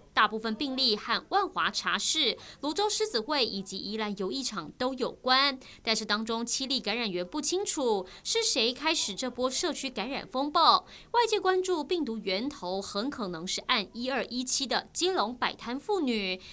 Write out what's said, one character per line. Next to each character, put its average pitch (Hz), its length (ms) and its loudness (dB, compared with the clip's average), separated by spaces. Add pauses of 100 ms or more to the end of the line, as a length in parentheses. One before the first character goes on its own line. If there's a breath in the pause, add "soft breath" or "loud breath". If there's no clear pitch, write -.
(140)
大 254 140 6
部 220 100 -4
分 220 160 -2
病 262 240 -4
例 254 200 2
和 214 320 -2
万 381 180 2
华 175 240 0
茶 180 260 0
室、 262 400 2 (220 loud breath)
泸 294 140 -2
州 403 160 2
狮 427 180 0
子 330 140 -2
会 277 220 0
以 196 180 -2
及 190 160 -10
宜 202 200 -6
兰 208 220 -2
游 190 120 -2
艺 262 120 -4
场 170 340 -6
都 262 160 0
有 254 180 -2
关， 262 460 2 (240 loud breath)
但 226 140 0
是 214 100 -2
当 208 180 0
中 226 220 -2
七 254 220 -2
例 254 120 0
感 208 160 -2
染 233 140 -2
源 175 160 -2
不 294 160 -4
清 359 240 0
楚， 226 400 2 (180 loud breath)
是 453 200 2
谁 254 280 4
开 277 220 -2
始 208 220 -2
这 247 160 -4
波 254 180 -2
社 285 240 0
区 - 160 -4
感 226 180 -4
染 262 200 -6
风 277 240 -2
暴？ 302 340 6 (260 loud breath)
外 466 140 6
界 427 140 2
关 370 240 4
注 370 200 0
病 330 220 0
毒 226 120 -4
源 190 300 -2
头 190 320 -4
很 202 300 -2
可 240 200 -4
能 170 180 -6
是 - 140 -2
按 226 320 0
一 240 160 -4
二 269 160 0
一 247 180 -4
七 254 240 0
的 226 260 -2
基 359 160 2
隆 247 260 2
摆 - 200 -2
摊 247 240 -6
妇 392 220 0
女。 208 380 0 (140)